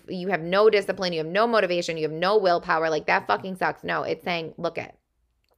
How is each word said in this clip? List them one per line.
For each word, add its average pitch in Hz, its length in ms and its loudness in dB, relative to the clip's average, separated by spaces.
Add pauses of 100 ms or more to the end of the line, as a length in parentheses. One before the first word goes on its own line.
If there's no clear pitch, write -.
you 180 200 -6
have 180 120 0
no 190 280 4
discipline, 196 440 0
you 165 60 -4
have 156 80 -4
no 196 200 2
motivation, 180 500 0
you 160 60 -4
have 151 100 -2
no 180 260 2
willpower, 175 520 2
like, 156 160 -2
that 180 200 2
fucking 190 300 -2
sucks." 160 280 -4
No, 170 180 -2
it's - 220 -6
saying, 165 320 -6
"Look 170 220 -6
it, - 160 -12 (640)